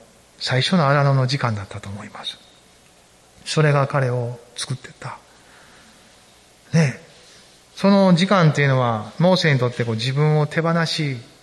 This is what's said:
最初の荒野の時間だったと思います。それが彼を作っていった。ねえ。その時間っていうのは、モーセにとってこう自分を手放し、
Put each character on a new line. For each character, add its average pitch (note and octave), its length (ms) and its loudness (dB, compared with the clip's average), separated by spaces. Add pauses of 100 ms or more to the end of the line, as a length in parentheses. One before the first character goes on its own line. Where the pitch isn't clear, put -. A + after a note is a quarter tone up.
(380)
最 C3 240 -2
初 - 140 0
の D3+ 120 2
荒 C#3+ 160 2
野 C#3 100 2
の C3 120 2
時 C3+ 120 -4
間 A#2 160 -2
だ G2+ 100 -8
っ - 40 -18
た G#2 120 -14
と - 80 -16
思 G2+ 160 -14
い G#2 60 -18
ま - 140 -18
す。 - 140 -14 (1040)
そ - 180 -2
れ D3 100 4
が C#3 140 2
彼 C3 240 -2
を B2 280 -6 (180)
作 - 180 -10
っ - 20 -10
て - 120 -16
い - 20 -20
っ - 80 -20
た。 - 200 -14 (1500)
ね D3 260 2
え。 - 140 -20 (640)
そ G3 140 2
の G3 240 6
時 E3+ 120 2
間 F3+ 240 4
っ C3 40 2
て C#3+ 80 0
い C#3+ 40 2
う - 20 2
の C3 120 2
は、 A2+ 380 -2
モ F3+ 160 4
ー - 20 2
セ E3 160 2
に C3+ 60 2
と B2 100 0
っ A#2+ 60 -8
て B2 100 -4
こ A2+ 80 -4
う - 20 -2
自 A#2+ 180 -4
分 D3+ 260 2
を D3 80 0
手 D#3 140 -4
放 E3 260 0
し、 C#3+ 300 -4 (260)